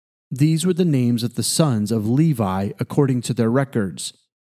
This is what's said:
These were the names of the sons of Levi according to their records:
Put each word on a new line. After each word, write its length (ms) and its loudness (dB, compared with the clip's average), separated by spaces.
These 320 2
were 100 2
the 100 0
names 400 2
of 100 -4
the 80 -4
sons 480 0
of 180 0
Levi 720 0
according 440 0
to 120 -4
their 160 0
records: 640 -2